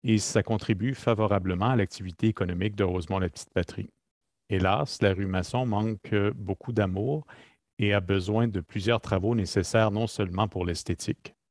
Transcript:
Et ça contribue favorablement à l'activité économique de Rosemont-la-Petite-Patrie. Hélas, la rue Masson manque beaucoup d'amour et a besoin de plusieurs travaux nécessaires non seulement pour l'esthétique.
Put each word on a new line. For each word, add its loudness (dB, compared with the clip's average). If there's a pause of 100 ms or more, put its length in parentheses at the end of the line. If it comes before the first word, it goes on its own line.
Et 6
ça 2
contribue 0
favorablement 0
à 2
l'activité -2
économique -2
de 0
Rosemont-la-Petite-Patrie. -2 (600)
Hélas, 0
la 4
rue -4
Masson -2
manque -2 (220)
beaucoup -8
d'amour 0 (540)
et 2
a 4
besoin 2
de -2
plusieurs 0
travaux 0
nécessaires 2
non -2
seulement -2
pour -4
l'esthétique. -6 (160)